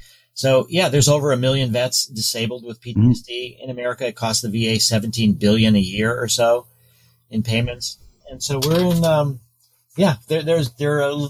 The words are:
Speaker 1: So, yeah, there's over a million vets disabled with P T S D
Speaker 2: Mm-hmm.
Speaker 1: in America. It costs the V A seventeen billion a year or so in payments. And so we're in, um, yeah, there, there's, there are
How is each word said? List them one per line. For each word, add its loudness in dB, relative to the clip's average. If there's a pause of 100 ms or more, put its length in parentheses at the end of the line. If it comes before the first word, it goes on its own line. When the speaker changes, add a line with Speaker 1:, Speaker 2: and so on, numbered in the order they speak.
(340)
Speaker 1:
So, 2
yeah, 0
there's 4
over 2
a 2
million 0
vets -2
disabled -6
with -14
P -12
T 4
S 0
D -12
Speaker 2:
Mm-hmm. -20
Speaker 1:
in -10
America. -6
It -6
costs -4
the -6
V -2
A 0
seventeen 0
billion 4
a 4
year -2
or -4
so 2 (600)
in -2
payments. -4 (320)
And -16
so -4
we're 2
in, 2
um, 0 (540)
yeah, 2 (120)
there, 0
there's, 0
there 0
are -2